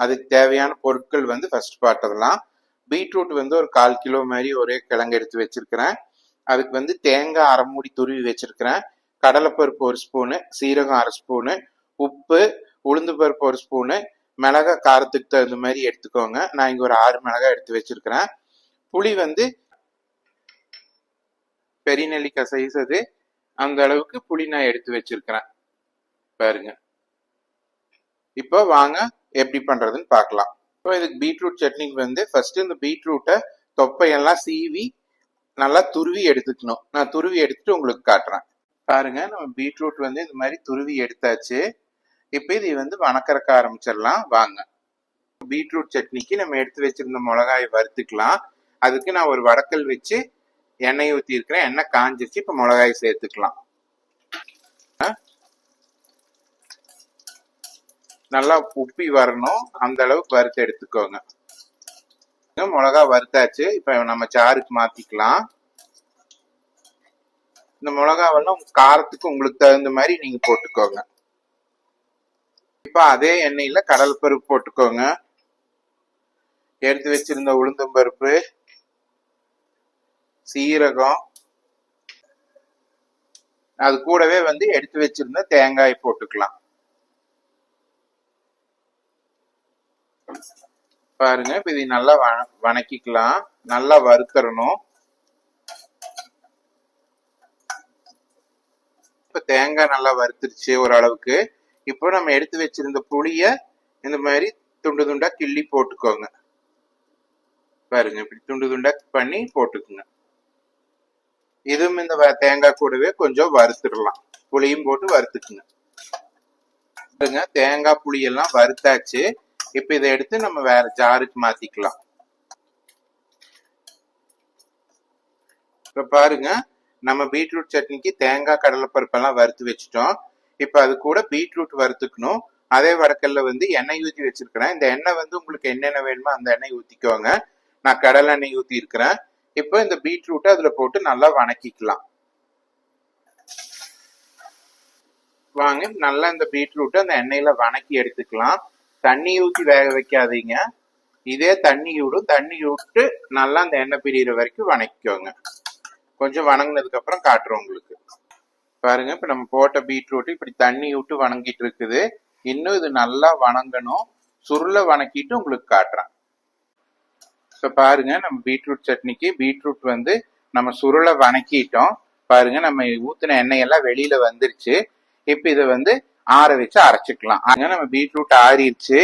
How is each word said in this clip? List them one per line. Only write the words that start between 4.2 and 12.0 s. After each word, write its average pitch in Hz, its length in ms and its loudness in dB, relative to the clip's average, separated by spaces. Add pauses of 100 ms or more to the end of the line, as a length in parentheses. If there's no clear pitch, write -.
மாதிரி 127 180 -4 (120)
ஒரே 120 140 -4 (140)
கிழங்கு 117 280 -2
எடுத்து 113 240 -8
வச்சிருக்கிறேன். 117 540 -4 (560)
அதுக்கு 131 280 -2
வந்து 156 160 -6 (120)
தேங்காய் 151 440 2
அரை 127 200 4
மூடி 135 180 -12 (100)
துருவி 131 280 -4
வச்சிருக்கிறேன். 123 560 -6 (400)
கடலைப்பருப்பு 147 680 2
ஒரு 123 140 -6
ஸ்பூனு, 131 340 -6 (220)
சீரகம் 135 400 0
அரை 117 200 -2
ஸ்பூனு, 127 360 -6 (520)